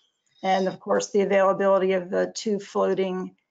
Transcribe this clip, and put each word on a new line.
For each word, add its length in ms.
And 240
of 140
course, 300
the 100
availability 720
of 160
the 260
two 240
floating 800